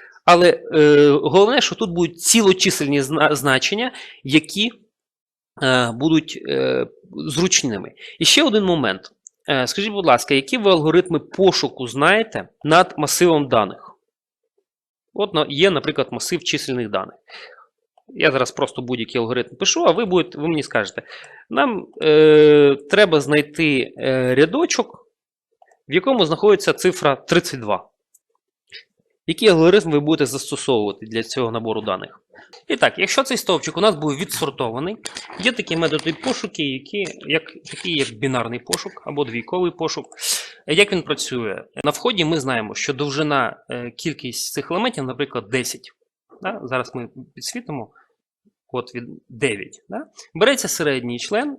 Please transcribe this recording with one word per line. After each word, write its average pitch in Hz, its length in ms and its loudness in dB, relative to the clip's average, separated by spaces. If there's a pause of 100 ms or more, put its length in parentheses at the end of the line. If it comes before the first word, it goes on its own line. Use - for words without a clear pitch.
(260)
Але, 175 380 6 (100)
е, 147 360 8
головне, 190 520 4
що - 140 -2
тут 202 160 -4
будуть 170 300 -2
цілочисельні 185 800 2
зна-, 147 340 2
значення, 143 560 -2 (320)
які, 156 480 0 (920)
е, 127 280 2
будуть, 151 560 0
е, 131 400 0 (400)
зручними. 139 640 -2 (280)
І - 60 0
ще 277 180 6
один 214 200 2
момент. 135 380 0 (480)
Е, 131 180 0
скажіть, 202 240 -4
будь 202 140 -4
ласка, - 280 4
які 139 240 0
ви 202 140 2
алгоритми 160 480 2
пошуку - 680 0
знаєте 156 600 0 (160)
над 170 340 4
масивом 156 500 2
даних? 110 480 -2 (1200)
От 202 200 -4
на-, 151 160 0
є, 156 200 2
наприклад, 147 420 -2
масив 135 320 -6
чисельних 123 460 -4
даних. 98 260 -6 (1000)
Я 160 180 0
зараз 127 200 -2
просто - 300 -6
будь-який 120 400 -4
алгоритм 120 340 -4
пишу, 330 300 0
а 180 60 4
ви 214 140 0
будете, 180 320 -2
ви 147 100 -6
мені 156 160 -2
скажете, - 380 -4 (480)
нам, 262 380 -2 (160)
е, 151 720 8 (120)
треба 180 320 4
знайти, 147 760 0
е, 127 380 0
рядочок, 202 720 0 (800)
в 131 40 -10
якому 208 320 2
знаходиться 185 480 2
цифра 147 420 0
тридцять 160 440 -2
два. 104 280 -4 (1400)
Який 214 220 2
алгоритм 170 420 6
ви 147 80 4
будете 151 260 0
застосовувати 120 800 -4
для 110 180 -6
цього 117 280 -4
набору 110 300 -6
даних? 98 380 -6 (480)
І - 80 -4
так, - 240 2
якщо 196 240 0
цей 254 140 -4
стовпчик 156 400 -4
у 170 40 -2
нас 208 140 2
був 147 200 -4
відсортований, 143 840 -6 (420)
є 220 120 0
такі 202 240 -6
методи 160 380 -2
пошуки, 220 500 -8
які, 143 420 -6 (140)
як, 160 260 -4
такі - 460 -12
як 143 180 -2
бінарний 120 500 -4
пошук - 460 -12
або 147 200 -6
двійковий 143 460 -4
пошук. 160 340 -8 (640)
Як 196 240 2
він 180 100 -2
працює? 120 640 -6 (200)
На 147 80 0
вході 202 340 -2
ми 156 140 0
знаємо, 117 360 -4
що - 180 -6
довжина, 139 760 -4
е, 120 220 -10
кількість - 640 -10
цих - 180 -8
елементів, 208 320 -4
наприклад, 127 460 -8
десять. - 420 -6 (500)
Да? 202 220 -8
Зараз 127 320 -6
ми 120 140 -12 (260)
підсвітимо. 143 540 -12 (840)
От 123 220 -8
від 120 80 -10 (260)
дев'ять. 113 600 -6
Да? 233 160 -10 (280)
Береться 226 340 0
середній 127 520 -4
член 269 400 -4